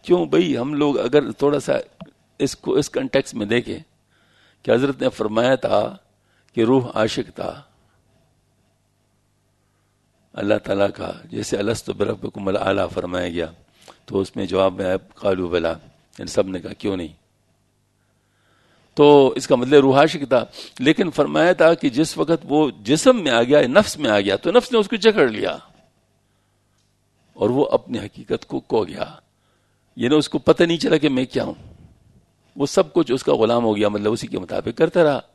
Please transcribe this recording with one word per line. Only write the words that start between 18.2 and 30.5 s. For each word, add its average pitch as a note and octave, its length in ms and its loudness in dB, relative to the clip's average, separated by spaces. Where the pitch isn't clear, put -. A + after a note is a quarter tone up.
تو D3 340 8
اس B2+ 200 -2
کا C#3+ 80 4
مطلب C3 240 4
روح C3+ 180 4
عاشق D3 320 2
تھا، A#2 160 2
لیکن D#3 320 0
فرمایا D3+ 420 2
تھا E3+ 200 4
کہ D3 160 -2
جس C#3+ 280 -2
وقت D#3+ 280 -2
وہ D3 240 2
جسم E3 540 2
میں C#3 80 0
آ A#2 120 4
گیا، C#3+ 240 4
نفس F3 300 2
میں C#3+ 120 -2
آ G#2 100 4
گیا، G2 160 0
تو E3+ 160 -4
نفس A#3+ 200 2
نے A3+ 80 2
اس G3+ 80 -2
کو A#3 80 -6
جکڑ G3 340 2
لیا G2 280 -4
اور G#2 160 0
وہ C3 220 2
اپنی - 280 -2
حقیقت A2+ 460 -10
کو C#3 140 -8
کھو A#2 240 -2
گیا، F2 220 -8
یعنی B2 200 0
اس D3+ 140 0
کو - 100 -6
پتہ - 240 2